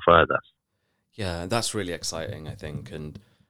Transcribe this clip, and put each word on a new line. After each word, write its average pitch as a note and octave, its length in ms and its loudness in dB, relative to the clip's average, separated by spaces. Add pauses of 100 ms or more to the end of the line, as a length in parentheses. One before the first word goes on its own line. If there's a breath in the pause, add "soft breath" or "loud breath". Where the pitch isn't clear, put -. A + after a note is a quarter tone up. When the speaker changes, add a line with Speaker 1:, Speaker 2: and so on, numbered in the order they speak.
Speaker 1:
further. D#2+ 320 8 (800)
Speaker 2:
Yeah, F2+ 320 -4
that's A2+ 260 0
really F#2 200 -2
exciting, D#2 540 -6
I D2 60 -8
think, D2 380 -10
and, D#2 280 -10 (300)